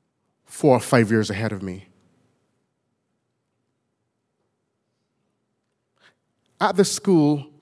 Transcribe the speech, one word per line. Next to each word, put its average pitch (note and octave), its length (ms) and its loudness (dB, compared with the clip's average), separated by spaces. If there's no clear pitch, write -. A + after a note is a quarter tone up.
four C3+ 320 2
or - 20 -6
five A2+ 300 2
years G#2+ 220 0
ahead G2+ 200 -6
of G2 120 -12
me. F#2 240 -14
At G3 140 -2
this F#3+ 160 2
school, D3+ 560 0